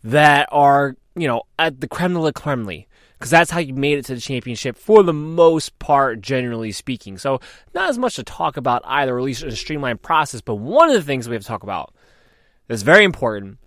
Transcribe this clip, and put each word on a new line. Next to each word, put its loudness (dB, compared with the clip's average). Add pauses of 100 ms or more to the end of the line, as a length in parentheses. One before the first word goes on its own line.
that 4
are, 4 (220)
you -4
know, -2 (160)
at -2
the -8
creme -2
de -2
la 2
creme, -6 (340)
'cause -10
that's 4
how -4
you -6
made 0
it -8
to -8
the -10
championship -8
for 6
the 4
most 0
part, 0
generally -4
speaking. -10
So -4 (340)
not -2
as -4
much -2
to -10
talk -6
about -2
either, 0
or -2
at -2
least -6
a -10
streamlined -6
process. 0
But -8
one 4
of 4
the 2
things -6
we -6
have -8
to -16
talk -8
about -8 (760)
that's -6
very 6
important -2